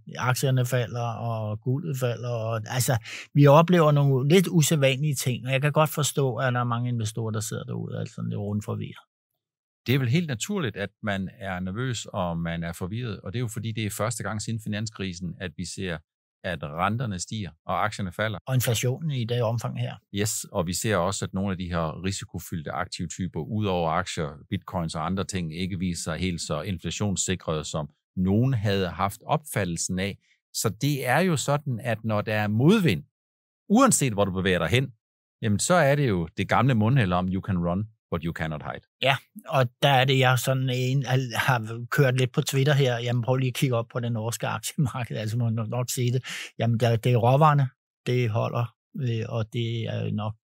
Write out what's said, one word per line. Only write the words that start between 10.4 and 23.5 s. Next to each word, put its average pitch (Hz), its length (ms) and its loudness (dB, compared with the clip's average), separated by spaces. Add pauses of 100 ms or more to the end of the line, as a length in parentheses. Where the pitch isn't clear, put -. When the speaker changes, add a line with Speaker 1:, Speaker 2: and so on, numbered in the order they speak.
Speaker 2:
at 98 140 -4 (120)
man 98 260 -2 (100)
er 95 220 -6
nervøs, 110 460 -4
og 87 320 -2
man 85 260 -4
er 87 80 -6
forvirret, 107 480 -8
og - 120 -10
det 117 60 -6
er - 20 -4
jo 120 80 -2
fordi, 113 240 -6
det 110 140 -4
er 98 40 -4
første 107 320 -4
gang 104 200 -6
siden 113 180 -4
finanskrisen, 95 800 -6
at 92 160 -6
vi 90 80 -8
ser, 87 340 -6 (460)
at 85 180 -6
renterne 95 560 -2
stiger, 95 320 -8 (160)
og 90 180 0
aktierne 101 280 -4
falder. 107 340 -4
Speaker 1:
Og 131 80 -2
inflationen 131 560 0
i 127 140 -2
det 120 180 -2
omfang 117 380 -2
her. 123 140 -6 (200)
Speaker 2:
Yes, 104 380 -2
og 95 140 0
vi 87 60 -2
ser 104 240 0
også, 92 280 0
at 90 100 -6
nogle 98 160 -2
af 90 80 -4
de 90 100 -6
her 85 360 -2
risikofyldte 87 640 -8
aktivtyper, 87 680 -6
ud 104 260 -4